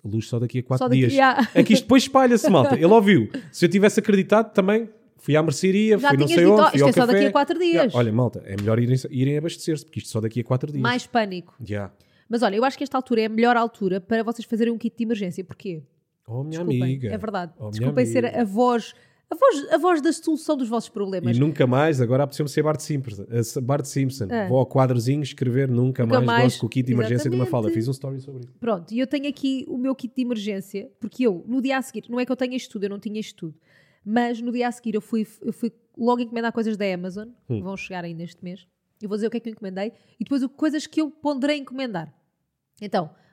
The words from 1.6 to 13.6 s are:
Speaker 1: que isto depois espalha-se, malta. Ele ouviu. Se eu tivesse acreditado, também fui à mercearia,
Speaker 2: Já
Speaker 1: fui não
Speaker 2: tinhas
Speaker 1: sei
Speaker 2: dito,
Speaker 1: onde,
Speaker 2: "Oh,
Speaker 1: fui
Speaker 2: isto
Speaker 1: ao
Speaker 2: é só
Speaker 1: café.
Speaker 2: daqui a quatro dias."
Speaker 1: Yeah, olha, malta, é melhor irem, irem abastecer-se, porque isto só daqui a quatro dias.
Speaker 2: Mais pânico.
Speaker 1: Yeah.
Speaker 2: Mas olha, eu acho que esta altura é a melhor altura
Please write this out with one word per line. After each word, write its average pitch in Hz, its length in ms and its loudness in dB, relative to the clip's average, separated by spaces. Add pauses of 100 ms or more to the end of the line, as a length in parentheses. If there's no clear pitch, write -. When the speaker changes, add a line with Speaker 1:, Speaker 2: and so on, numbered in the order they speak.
Speaker 1:
que - 100 6
isto 262 100 4
depois 254 200 6
espalha-se, 254 460 4
malta. 175 260 6
Ele 156 100 2
ouviu. 170 440 6 (220)
Se - 140 0
eu 170 40 4
tivesse 202 300 4
acreditado, 214 540 2
também 214 360 2 (280)
fui 143 180 0
à 156 80 4
mercearia, 190 540 2
Speaker 2:
Já 285 120 2
Speaker 1:
fui 277 80 4
não - 100 4
Speaker 2:
tinhas 330 120 4
Speaker 1:
sei 175 100 8
Speaker 2:
dito, 208 60 8
Speaker 1:
onde, 302 60 8
Speaker 2:
"Oh, 311 80 8
Speaker 1:
fui - 60 0
Speaker 2:
isto 269 80 6
Speaker 1:
ao 277 60 8
Speaker 2:
é 247 40 4
só 254 80 4
Speaker 1:
café. 240 120 4
Speaker 2:
daqui - 120 4
a - 60 2
quatro 294 280 0
dias." 339 140 2
Speaker 1:
Yeah, 262 240 2
olha, 117 160 2
malta, 117 320 -2
é 98 100 -10
melhor 110 240 0
irem, 120 160 2 (140)
irem 135 280 0
abastecer-se, 160 480 -6
porque - 140 -12
isto - 100 -14
só 110 120 -4
daqui 113 200 -4
a - 20 -6
quatro 131 280 -2
dias. 143 100 -4
Speaker 2:
Mais 240 260 -2
pânico. 190 480 -4 (120)
Speaker 1:
Yeah. 101 260 -8 (360)
Speaker 2:
Mas 226 120 -2
olha, 196 140 0
eu 226 80 2
acho 262 140 -2
que 285 60 -8
esta 269 140 -6
altura 240 240 -2
é 220 40 0
a 220 40 -6
melhor 233 280 2
altura 202 420 -2